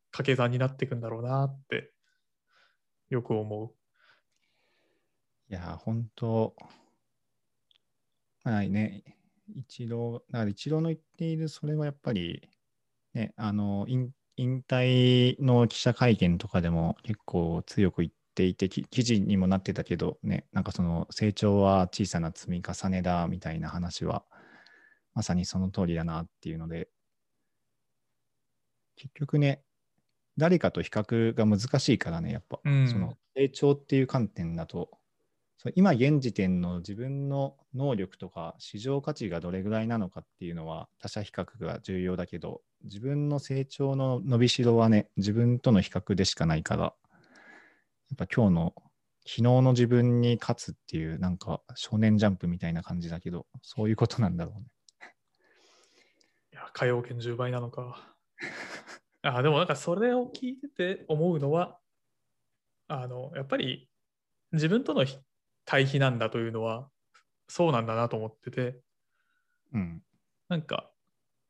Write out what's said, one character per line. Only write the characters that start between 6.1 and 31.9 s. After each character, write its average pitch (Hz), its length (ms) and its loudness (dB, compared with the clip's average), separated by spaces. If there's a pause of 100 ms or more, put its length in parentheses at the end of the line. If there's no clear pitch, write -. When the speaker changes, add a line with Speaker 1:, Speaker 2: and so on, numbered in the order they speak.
Speaker 2:
と、 113 420 -2 (1900)
ま 110 140 0
あ 101 40 0
ね、 101 420 -2 (500)
イ 131 100 -12
チ - 220 -12
ロ 117 420 -6
ー、 - 40 -20
だ 120 80 -4
か 110 40 0
ら 101 60 0
イ 101 40 -4
チ - 160 -8
ロ 156 80 0
ー - 20 0
の 165 80 0
言 160 80 -4
っ - 40 -14 (180)
て 170 60 -6
い 160 120 -2
る 160 120 -4
そ - 180 -10
れ 151 80 -2
は 151 120 -2
や 143 60 -6
っ - 100 -14
ぱ 135 100 -2
り、 85 360 -6 (680)
ね、 113 220 -4
あ 107 160 -4
の、 101 360 -2
引-、 127 220 -2 (260)
引 127 300 -2
退 127 760 4
の 120 260 6
記 - 100 -8
者 120 160 4
会 120 220 6
見 87 220 4
と - 100 -8
か 92 120 2
で 85 100 2
も 82 320 2
結 - 220 -8
構 85 420 -2
強 95 240 2
く - 120 0
言 80 80 -2
っ - 20 -20 (220)
て 92 100 2
い 92 100 2
て、 95 140 -2
き-、 - 200 -6
記 123 160 0
事 113 160 2
に 98 160 2
も 92 100 4
な 95 120 4
っ 95 40 -10
て 98 120 -2
た 87 100 -4
け 87 120 -4
ど、 87 260 -4
ね、 101 300 -4
な 92 100 -2
ん - 20 -2
か - 80 -8
そ 92 100 -2
の 85 280 0
成 107 220 0
長 101 280 2
は 98 280 6
小 - 180 -4
さ 85 140 -2
な 82 140 -4
積 - 160 -12
み 87 120 -4
重 90 280 -6
ね 92 120 -2
だ 87 260 0
み 90 120 -6
た 80 120 -8
い 80 80 -6
な 80 80 -6
話 87 360 -6
は、 85 200 -4 (880)
ま 113 80 -2
さ 90 120 -2
に 90 100 0
そ - 140 -6
の 95 120 -2
通 98 160 -2
り 85 80 0
だ 82 100 -2
な 82 180 -4
っ 82 60 -12 (120)
て - 80 -14
い 80 60 -6
う - 40 -8
の 82 100 -8
で、 165 200 -8 (2000)
結 - 160 -18
局 147 240 -2
ね、 139 240 4 (720)
誰 165 220 6
か - 140 2
と 87 100 -2
比 - 60 -6
較 113 460 0
が 110 120 4
難 107 320 4
し 131 160 4